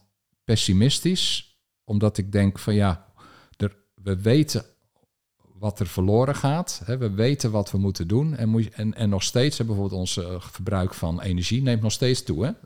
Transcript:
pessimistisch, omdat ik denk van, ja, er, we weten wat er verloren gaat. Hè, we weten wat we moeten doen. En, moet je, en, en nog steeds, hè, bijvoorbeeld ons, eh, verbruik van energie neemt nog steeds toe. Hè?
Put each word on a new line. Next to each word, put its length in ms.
pessimistisch, 1120
omdat 340
ik 140
denk 280
van, 140
ja, 320
er, 180
we 260
weten 440
wat 200
er 80
verloren 480
gaat. 500
Hè, 120
we 140
weten 400
wat 200
we 60
moeten 300
doen. 280
En, 140
moet 140
je, 80
en, 220
en 160
nog 140
steeds, 340
hè, 80
bijvoorbeeld 340
ons, 180
eh, 220
verbruik 540
van 280
energie 400
neemt 200
nog 100
steeds 320
toe. 220
Hè? 60